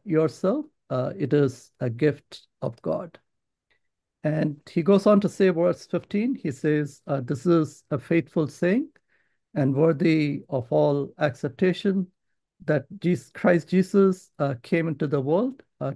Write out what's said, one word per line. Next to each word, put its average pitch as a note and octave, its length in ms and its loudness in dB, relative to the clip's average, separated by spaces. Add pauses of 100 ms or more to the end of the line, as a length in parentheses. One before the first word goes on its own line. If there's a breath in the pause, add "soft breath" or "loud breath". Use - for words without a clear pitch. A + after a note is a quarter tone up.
yourself, F#3 600 0 (240)
uh, C3 280 -4
it D3 180 -6
is C#3 460 0
a B2+ 100 -4
gift - 560 -4 (160)
of - 200 -8
God." - 360 -6 (1080)
And D3+ 320 -2 (120)
he E3+ 140 -2
goes G3 240 4
on G#3 140 6
to F#3+ 80 0
say, F#3+ 220 2
verse E3+ 360 0
fifteen, G#3 480 -4
he - 160 -6
says, D3+ 560 -2
uh, C#3 140 -2
"This B2+ 260 -6
is E3 440 0
a C#3+ 80 -2
faithful D#3+ 500 -2
saying G3 400 -2 (680)
and C3+ 200 0
worthy D3+ 760 0
of B2+ 240 -6
all D3 460 0
acceptation, F3+ 880 -2 (580)
that D3+ 220 -2 (140)
Jesus, E3+ 300 -2
Christ F3 380 0
Jesus, F#3+ 720 2
uh, C#3 240 -2
came E3 260 -2
into D#3 180 -4
the C#3+ 140 -2
world, F#3+ 420 -2 (180)
uh, C#3 160 -6